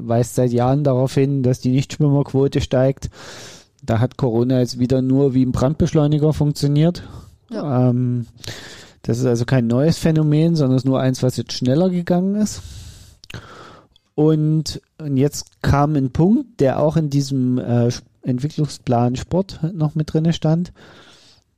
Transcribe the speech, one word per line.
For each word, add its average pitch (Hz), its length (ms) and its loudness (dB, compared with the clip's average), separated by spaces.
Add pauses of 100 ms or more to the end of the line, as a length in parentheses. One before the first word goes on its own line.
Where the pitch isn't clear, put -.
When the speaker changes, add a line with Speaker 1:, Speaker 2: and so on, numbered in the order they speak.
Speaker 1:
weist 117 260 0
seit 127 160 2
Jahren 127 320 2
darauf 131 320 0
hin, 139 280 2
dass 123 180 0
die 127 100 -2
Nichtschwimmerquote 139 920 0
steigt. 135 480 0 (720)
Da 110 180 0
hat 123 160 -2
Corona 123 440 0
jetzt 123 180 -2
wieder 127 240 0
nur 131 320 2
wie 131 100 4
ein 123 80 -2
Brandbeschleuniger 151 800 2
funktioniert. 147 680 0 (480)
Speaker 2:
Ja. 127 400 0
Speaker 1:
Ähm, 123 360 -2 (760)
das 117 160 -2
ist 127 80 -2
also 120 180 0
kein 127 220 2
neues 135 320 2
Phänomen, 156 580 2
sondern 131 200 2
es 131 80 0
ist 135 40 -2
nur 131 120 2
eins, 131 220 -2
was 127 140 0
jetzt 117 160 -6
schneller 147 380 0
gegangen 180 440 -2
ist. 208 280 -4 (1500)
Und, 156 640 0 (200)
und 143 160 -4
jetzt - 460 -2
kam 143 320 2
ein 131 160 0
Punkt, 214 480 0
der 131 220 2
auch 151 160 0
in 156 120 0
diesem, 135 500 0
äh, 120 300 0
Sch-, - 140 -6 (200)
Entwicklungsplan 123 920 -2
Sport 175 460 -6 (120)
noch 151 220 -2
mit 151 180 -4
drinne 160 200 0
stand, 165 400 -2 (840)